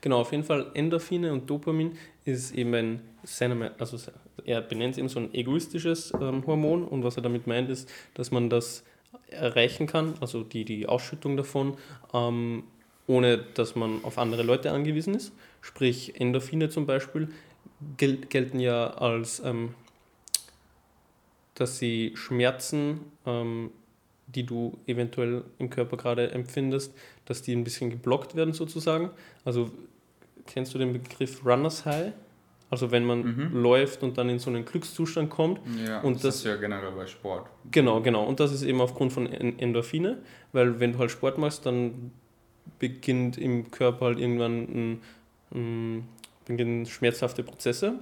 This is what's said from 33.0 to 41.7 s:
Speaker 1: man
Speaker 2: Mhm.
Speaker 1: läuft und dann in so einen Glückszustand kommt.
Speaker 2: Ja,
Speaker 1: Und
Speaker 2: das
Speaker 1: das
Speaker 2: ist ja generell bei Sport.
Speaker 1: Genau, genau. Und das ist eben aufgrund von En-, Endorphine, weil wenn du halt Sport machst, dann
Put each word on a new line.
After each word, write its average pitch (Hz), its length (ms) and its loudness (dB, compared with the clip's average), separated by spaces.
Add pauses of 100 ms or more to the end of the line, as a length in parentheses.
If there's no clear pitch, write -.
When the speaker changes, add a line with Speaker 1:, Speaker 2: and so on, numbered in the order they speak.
Speaker 1:
man 120 140 2 (320)
Speaker 2:
Mhm. 123 120 2
Speaker 1:
läuft 131 400 6
und 127 140 -2
dann 123 140 2
in 123 80 0
so 123 100 -4
einen 117 160 -2
Glückszustand 160 640 -2
kommt. 170 320 2 (260)
Speaker 2:
Ja, 110 140 -4
Speaker 1:
Und 131 160 4
Speaker 2:
das 123 60 -6
Speaker 1:
das 135 140 2
Speaker 2:
ist - 80 -8
ja 104 120 0
generell 98 360 -4
bei 95 140 -8
Sport. 92 400 -8 (240)
Speaker 1:
Genau, 123 300 8
genau. 110 240 4
Und 135 160 0
das 147 120 6
ist 139 100 -2
eben 135 180 2
aufgrund 127 320 2
von 127 180 -2
En-, 120 280 -2
Endorphine, 127 600 0 (340)
weil 123 280 4
wenn 120 140 4
du 123 40 -4
halt 120 120 4
Sport 135 260 0
machst, 147 300 0
dann 123 460 -2 (640)